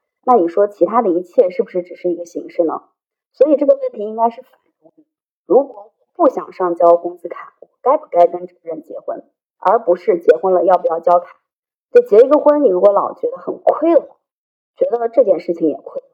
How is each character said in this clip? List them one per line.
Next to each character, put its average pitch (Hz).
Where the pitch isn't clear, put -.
那 254
你 180
说 202
其 202
他 220
的 220
一 175
切 185
是 185
不 196
是 180
只 -
是 180
一 175
个 175
形 170
式 170
呢？ 147
所 277
以 302
这 285
个 277
问 262
题 220
应 214
该 226
是 240
反 -
问： -
如 247
果 202
我 220
不 330
想 185
上 175
交 170
工 175
资 175
卡， -
我 -
该 269
不 302
该 175
跟 175
这 -
个 -
人 160
结 -
婚， -
而 202
不 175
是 180
结 165
婚 185
了 175
要 180
不 175
要 165
交 175
卡。 -
就 -
结 208
一 262
个 294
婚， 294
你 262
如 180
果 202
老 180
觉 -
得 175
很 -
亏 -
的 285
话， -
觉 185
得 233
这 247
件 175
事 175
情 165
也 139
亏， -